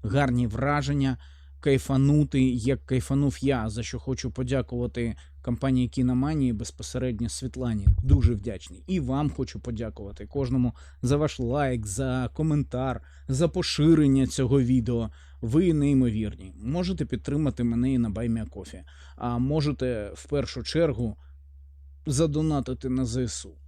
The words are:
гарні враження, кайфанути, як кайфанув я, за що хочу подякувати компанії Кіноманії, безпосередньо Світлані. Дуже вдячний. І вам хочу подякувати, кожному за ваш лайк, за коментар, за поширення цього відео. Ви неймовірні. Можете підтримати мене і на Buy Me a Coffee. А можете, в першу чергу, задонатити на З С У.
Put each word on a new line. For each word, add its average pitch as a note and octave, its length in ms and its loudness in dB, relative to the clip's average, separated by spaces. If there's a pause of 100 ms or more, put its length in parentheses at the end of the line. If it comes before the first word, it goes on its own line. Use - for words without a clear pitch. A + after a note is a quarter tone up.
гарні B2 440 2
враження, C3+ 680 0 (440)
кайфанути, C#3 800 4
як B2+ 440 0
кайфанув C3+ 540 0
я, B2+ 280 0
за A2 140 -6
що A#2+ 160 -8
хочу B2+ 320 -6
подякувати B2 840 -4 (260)
компанії B2+ 460 0
Кіноманії, C3 640 0
безпосередньо A#2 760 -6
Світлані. A#2 580 -4 (160)
Дуже A#2+ 320 6
вдячний. G2+ 520 -8
І F#3 140 0
вам C3+ 300 0
хочу - 300 -6
подякувати, G#2+ 640 -10
кожному B2+ 480 0 (280)
за B2+ 140 2
ваш D3 240 -2
лайк, B2 460 0
за B2+ 480 -2
коментар, C3+ 680 -2 (260)
за C#3+ 200 2
поширення D3 760 4
цього C3+ 340 2
відео. A#2+ 500 0 (300)
Ви D#3+ 320 2
неймовірні. A#2+ 800 0 (100)
Можете E3 420 -2
підтримати C3 600 -2
мене A#2+ 280 0
і B2+ 60 2
на A#2 120 0
Buy A2+ 220 -2
Me A2 120 -2
a - 40 -10
Coffee. F#2 340 -14 (340)
А A#2+ 220 -4
можете, B2+ 760 0
в - 100 -18
першу C3 380 -4
чергу, B2 540 0 (880)
задонатити C#3+ 840 0
на C3 160 0
З A#2+ 120 -4
С B2 280 -4
У. D#2+ 240 -18